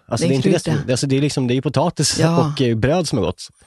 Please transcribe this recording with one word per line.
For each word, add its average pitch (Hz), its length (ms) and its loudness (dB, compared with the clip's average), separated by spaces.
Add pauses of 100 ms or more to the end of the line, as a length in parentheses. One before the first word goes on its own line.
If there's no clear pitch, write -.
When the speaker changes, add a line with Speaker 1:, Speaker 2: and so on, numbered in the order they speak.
Speaker 1:
Alltså, 113 200 -2
Speaker 2:
Det - 0 -
är - 20 0
Speaker 1:
det 131 40 2
är - 20 2
inte 135 140 2
det 175 140 2
Speaker 2:
krydda. 147 180 -2
Speaker 1:
som, 120 100 -4
alltså, 131 160 0
det 135 100 0
är 139 40 0
liksom, 139 260 0
det 120 60 0
är - 20 2
ju 131 60 0
potatis 151 580 -2
Speaker 2:
Ja. 165 340 2
Speaker 1:
och, 143 80 -4
eh, 117 140 2
bröd 143 320 0
som 143 120 -2
är - 40 0
gott. - 240 -4 (200)